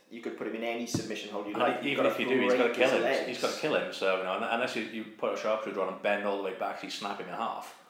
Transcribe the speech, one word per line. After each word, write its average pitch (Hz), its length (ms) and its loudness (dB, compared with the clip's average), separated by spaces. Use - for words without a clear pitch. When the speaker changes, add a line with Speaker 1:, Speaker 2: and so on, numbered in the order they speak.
Speaker 1:
You 117 100 -14
could 117 160 -8
put 127 120 -4
him 104 80 -6
in 113 80 -4
any 117 220 -2
submission 107 440 -6
hold 101 160 -6
you - 80 -6
Speaker 2:
And 113 80 0
Speaker 1:
like. 113 140 2
You've - 160 -4
Speaker 2:
even 131 120 2
Speaker 1:
gotta 110 100 4
Speaker 2:
if - 60 -2
you 123 80 0
do, 131 120 4
he's 123 120 4
gotta 127 120 6
Speaker 1:
break 117 120 2
his 131 140 6
Speaker 2:
kill 120 80 6
him. - 60 2
Speaker 1:
legs. 131 240 2
Speaker 2:
He's 123 120 -6
gotta - 180 0
kill 151 180 2
him. 90 160 0
So, 95 260 2
you 92 60 -2
know, 92 80 0
un-, 98 100 -2
unless 117 340 0
you, 117 60 -2
you 110 220 -6
put 107 300 -2
a - 20 -4
sharpshooter 107 440 0
on 92 140 0
and - 80 -12
bend 101 240 2
all 101 100 2
the 101 60 -2
way 95 120 -2
back, 98 280 -4
he's 95 120 -8
snap 101 260 -6
him 90 80 -8
in 87 60 -8
half. - 400 -6